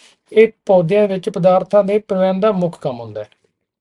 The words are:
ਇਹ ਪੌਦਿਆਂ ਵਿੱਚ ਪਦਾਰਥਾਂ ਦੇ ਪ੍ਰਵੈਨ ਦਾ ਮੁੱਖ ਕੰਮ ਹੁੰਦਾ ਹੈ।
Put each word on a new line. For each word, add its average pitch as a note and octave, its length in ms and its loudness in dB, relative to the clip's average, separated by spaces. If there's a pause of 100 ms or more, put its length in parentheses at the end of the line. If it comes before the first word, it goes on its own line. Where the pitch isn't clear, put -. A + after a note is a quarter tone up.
(320)
ਇਹ A3 160 4 (180)
ਪੌਦਿਆਂ G3 420 2
ਵਿੱਚ F#3+ 200 -8
ਪਦਾਰਥਾਂ F#3 560 2
ਦੇ G3+ 140 0
ਪ੍ਰਵੈਨ F#3+ 420 -2
ਦਾ G#3+ 120 0
ਮੁੱਖ F3 280 -6
ਕੰਮ B2 200 -8
ਹੁੰਦਾ G#2+ 200 -14
ਹੈ। G#2 80 -14 (520)